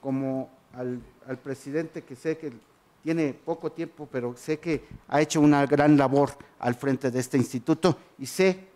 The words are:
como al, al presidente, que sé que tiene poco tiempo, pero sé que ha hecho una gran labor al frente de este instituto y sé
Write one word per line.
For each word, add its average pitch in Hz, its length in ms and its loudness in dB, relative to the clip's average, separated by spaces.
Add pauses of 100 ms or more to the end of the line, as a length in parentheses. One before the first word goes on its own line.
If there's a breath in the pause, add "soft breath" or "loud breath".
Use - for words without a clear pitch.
como 135 480 -6 (240)
al, 123 260 -8 (280)
al 131 100 -10
presidente, 143 680 -8
que 131 120 -18
sé 160 220 -6
que 151 140 -12 (500)
tiene 156 320 -2
poco 160 380 -8
tiempo, 160 400 -12
pero 123 240 -6
sé 156 240 -6
que 160 260 -6 (220 loud breath)
ha 143 140 0
hecho 156 180 0
una 147 260 6
gran 147 320 6
labor 139 340 4 (280 loud breath)
al 120 160 -2
frente 131 360 -2
de 127 80 -2
este 127 180 -2
instituto 143 600 0 (200)
y 135 80 -12
sé 185 500 0